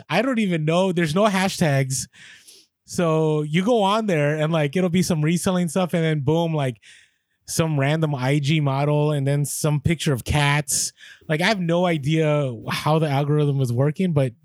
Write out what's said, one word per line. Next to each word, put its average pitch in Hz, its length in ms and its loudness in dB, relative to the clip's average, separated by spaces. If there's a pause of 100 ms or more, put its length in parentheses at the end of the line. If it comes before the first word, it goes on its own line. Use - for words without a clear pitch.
I 180 140 0
don't 262 160 -2
even 175 260 0
know. 180 280 0
There's 165 220 0
no 196 120 2
hashtags. 156 800 0 (800)
So 160 580 0
you 156 220 0
go 233 180 2
on 214 240 0
there 151 300 0
and, 156 160 0
like, 151 240 0
it'll 180 140 0
be 180 120 2
some 156 200 0
reselling 175 460 0
stuff, 185 260 -2
and 165 100 0
then 156 160 0
boom, 160 340 0
like, 135 260 -4 (680)
some 160 320 -2
random 147 360 0
I 135 240 0
G 151 220 0
model 147 520 0
and 139 140 -2
then 143 180 0
some 147 360 -2
picture 165 320 0
of 117 120 -2
cats. 147 680 0 (360)
Like, 156 120 -2
I 180 60 0
have 208 140 0
no 175 260 2
idea 151 680 0 (140)
how 156 320 2
the 156 80 2
algorithm 143 520 2
is 123 120 0
working, 151 400 0
but 135 200 0 (120)